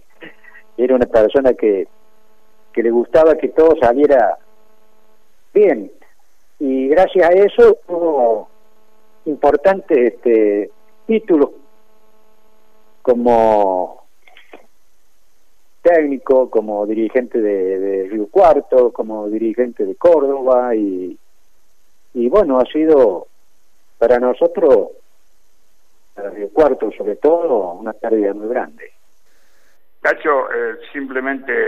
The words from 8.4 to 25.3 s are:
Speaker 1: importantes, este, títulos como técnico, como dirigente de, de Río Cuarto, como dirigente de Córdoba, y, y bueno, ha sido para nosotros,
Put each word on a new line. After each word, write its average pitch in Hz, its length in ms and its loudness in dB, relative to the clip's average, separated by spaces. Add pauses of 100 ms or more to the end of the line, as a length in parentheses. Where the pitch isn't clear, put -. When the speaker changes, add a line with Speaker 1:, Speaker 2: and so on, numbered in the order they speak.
Speaker 1:
importantes, 147 880 0
este, 104 560 0 (360)
títulos 202 440 0 (1500)
como 110 1040 0 (1800)
técnico, 139 640 2
como 107 380 -4
dirigente 110 540 -4
de, 95 380 -2
de 95 300 -6
Río 104 200 -6
Cuarto, 143 640 2
como 107 360 -8
dirigente 113 560 -4
de 95 120 -8
Córdoba, 135 800 0
y, 95 440 -6 (960)
y 120 140 -2
bueno, 151 300 2
ha 123 60 2
sido 143 600 0 (720)
para 120 200 2
nosotros, 127 720 0 (1200)